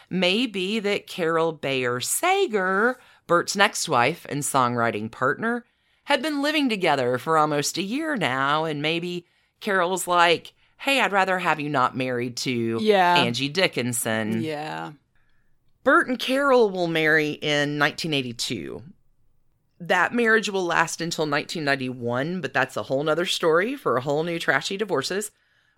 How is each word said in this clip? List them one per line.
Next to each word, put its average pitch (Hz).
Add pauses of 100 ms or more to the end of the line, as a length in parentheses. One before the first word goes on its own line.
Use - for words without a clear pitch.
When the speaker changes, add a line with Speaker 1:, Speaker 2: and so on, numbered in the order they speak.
Speaker 1:
may 185
be 196
that 202
Carol 165
Bayer 127
Sager, 233 (280)
Bert's -
next 196
wife 147
and 143
songwriting 117
partner, 220 (400)
had 285
been 302
living 294
together 143
for 160
almost 151
a 180
year 285
now, 143
and 151
maybe 170 (340)
Carol's 185
like, 175 (260)
"Hey, 269
I'd 196
rather 190
have 160
you 147
not 127
married 123
to 117
Speaker 2:
Yeah. 185
Speaker 1:
Angie 127
Dickinson." 120
Speaker 2:
Yeah. 156 (920)
Speaker 1:
Bert 302
and 247
Carol 254
will 180
marry 156
in 147
nineteen 151
eighty-two. 113 (960)
That 175
marriage 226
will 190
last 165
until 165
nineteen 151
ninety-one, 131
but 139
that's 131
a 110
whole 135
nother 160
story 180
for 151
a 127
whole 147
new 170
Trashy 147
Divorces. 190 (460)